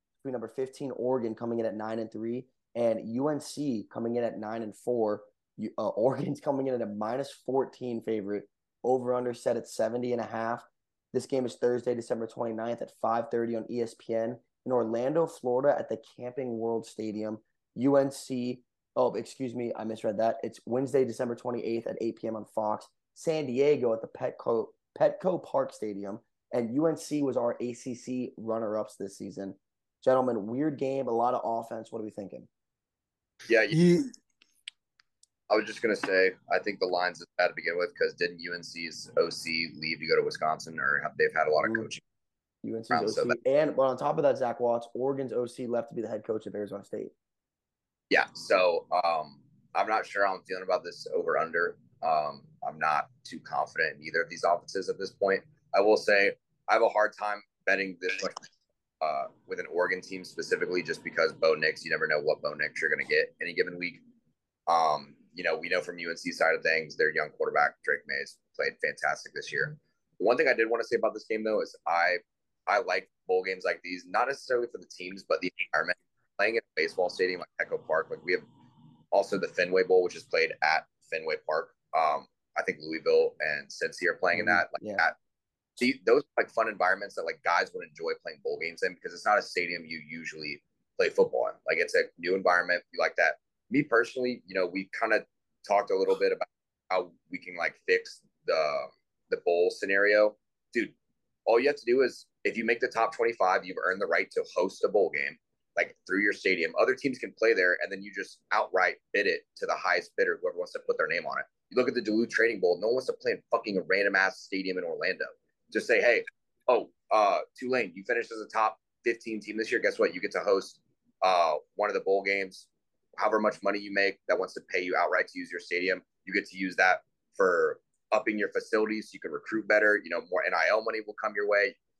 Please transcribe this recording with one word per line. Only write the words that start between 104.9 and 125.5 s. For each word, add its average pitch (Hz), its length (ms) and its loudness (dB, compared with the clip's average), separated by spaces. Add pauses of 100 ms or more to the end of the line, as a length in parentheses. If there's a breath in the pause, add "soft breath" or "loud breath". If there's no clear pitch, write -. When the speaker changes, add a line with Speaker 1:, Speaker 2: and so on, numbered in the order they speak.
Speaker 2:
game, 71 260 -4 (400)
like, - 180 0 (100)
through 95 160 0
your 101 120 2
stadium. 85 460 0
Other 123 160 4
teams 127 220 -4
can 98 200 -10
play 113 160 4
there, 90 280 4
and 90 100 -4
then 98 100 -8
you 101 120 -14
just 98 260 -10 (120)
outright 92 440 2 (180)
bid 98 140 0
it 82 160 0 (140)
to - 80 -8
the 80 100 0
highest 90 420 0
bidder, 90 240 2
whoever 87 160 -4
wants 87 160 -6
to - 60 -10
put - 180 -2
their 82 100 0
name 80 180 -2
on 67 140 -6
it. 71 60 -6 (240)
You 107 80 -4
look - 100 4
at 127 60 0
the 117 80 -2
Duluth 110 280 0
Trading 113 300 2
Bowl, 90 220 4
no 107 60 2
one 120 80 4
wants 131 120 -2
to 117 60 -2
play - 180 -2
in - 200 -6
fucking 110 260 0
a 90 60 2
random-ass 95 580 2
stadium 92 380 -4
in 90 40 -4
Orlando. 85 400 -4 (480)
Just 104 160 -2
say, 110 140 4
"Hey, 110 240 4 (420)
oh, 120 240 2 (200)
uh, 101 280 6 (180)
Tulane, 123 380 -2
you 98 80 -12
finished 117 300 -2
as 110 80 -8
a 104 60 -12
top 110 300 0 (280)
fifteen 113 340 -2
team 104 160 -10
this 110 160 -2
year. 117 80 2
Guess 101 180 2
what? 107 160 2
You 90 60 -12
get 98 120 -6
to 92 100 -2
host, 98 400 0 (400)
uh, 85 340 4 (200)
one 104 140 0
of 101 40 -2
the 95 80 0
bowl 98 220 2
games." 98 440 -2 (500)
However 107 220 2
much 107 240 0
money 101 160 0
you 101 140 -10
make 98 340 2
that 90 100 2
wants 90 180 -4
to - 140 -12
pay 92 120 -2
you 90 160 -2
outright 87 300 2
to 90 120 -14
use 87 120 -10